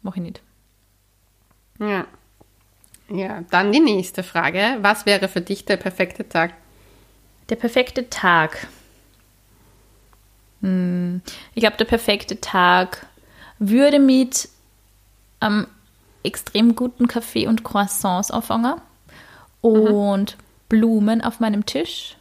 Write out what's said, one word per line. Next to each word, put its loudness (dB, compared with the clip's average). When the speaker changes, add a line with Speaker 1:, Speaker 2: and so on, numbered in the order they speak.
Speaker 1:
Mach -10
ich -8
nicht. -14
Speaker 2:
Ja. -4
Ja, -8
dann 2
die 4
nächste 2
Frage. -2
Was 2
wäre 2
für -4
dich -8
der 0
perfekte -6
Tag? -2
Speaker 1:
Der -2
perfekte -2
Tag. 0
Hm, -2
ich -4
glaub, 0
der 2
perfekte -2
Tag 2
würde 4
mit 4
einem 0
extrem 0
guten -2
Kaffee -4
und 0
Croissants -2
anfangen -2
Speaker 2:
Mhm. 4
Speaker 1:
und 2
Blumen 2
auf -6
meinem 0
Tisch. -8